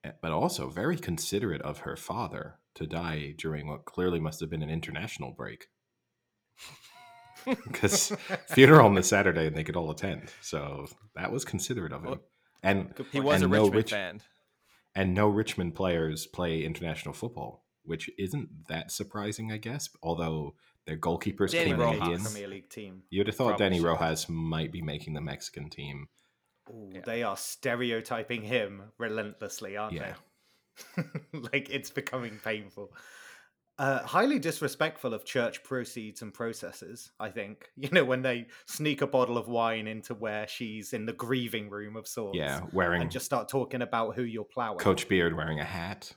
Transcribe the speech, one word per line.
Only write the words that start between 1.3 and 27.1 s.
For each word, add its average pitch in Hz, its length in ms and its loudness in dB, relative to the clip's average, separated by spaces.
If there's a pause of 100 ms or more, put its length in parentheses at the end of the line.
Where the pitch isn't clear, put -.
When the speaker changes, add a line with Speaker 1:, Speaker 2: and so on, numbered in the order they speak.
Speaker 1:
of 73 180 -6
her - 160 -8
father - 640 -8 (160)
to 82 100 -6
die 78 520 -4
during 76 300 -4
what 73 180 -8
clearly 90 340 0
must 78 220 -4
have 78 80 -4
been 80 120 -4
an 73 80 -4
international 147 640 -6
break. - 400 -12
<laughs> - 60 -20 (2000)
'Cause 98 380 4 (380)
funeral 135 380 12
on 98 80 10
the 92 80 6
Saturday 90 440 4
and 78 80 -2
they 78 80 -2
could 80 140 -6
all 80 140 -2
attend. 80 400 -6 (100)
So 71 460 -8 (280)
that - 160 -4
was 131 140 -4
considerate 95 480 -4
of 69 100 -10
him. - 80 -8
Speaker 2:
Well, - 120 -8 (400)
Speaker 1:
And 98 320 2
Speaker 3:
Good - 160 -10
Speaker 2:
he 139 80 0
Speaker 3:
point. 135 60 0
Speaker 2:
was 143 160 6
Speaker 1:
and 92 40 6
Speaker 2:
a - 20 6
Speaker 1:
no 92 60 6 (100)
Speaker 2:
Richmond 101 120 6
Speaker 1:
Rich-, 110 160 4
Speaker 2:
fan. 101 300 -4 (760)
Speaker 1:
and 95 180 4
no 104 160 6
Richmond 98 460 0
players 82 520 0
play 80 360 -2
international 78 500 -6
football, - 520 -10 (180)
which 82 340 -6
isn't 98 500 -6
that - 240 -6
surprising, 107 600 -6
I 110 60 -6
guess, 117 320 -8 (120)
although 80 540 -2 (300)
their 78 120 -6
goalkeeper's 87 560 0
Speaker 2:
Danny 165 180 2
Speaker 1:
Canadian. 117 300 2
Speaker 2:
Rojas. 90 220 0
Speaker 3:
Premier 104 240 -6
League 98 220 -14
team. 95 400 -14
Speaker 1:
You'd 98 180 2
have 107 80 -2
thought 123 140 4
Speaker 2:
Probably 104 160 4
Speaker 1:
Danny 95 120 6
Speaker 2:
should. 85 80 4
Speaker 1:
Rojas 80 420 2
might 80 440 -2
be 85 100 -8
making 76 320 -6
the 76 80 -6
Mexican 76 480 -10
team. 71 400 -12 (600)
Speaker 3:
Ooh, 107 240 -16
Speaker 2:
Yeah. 95 120 -14
Speaker 3:
they 117 180 -2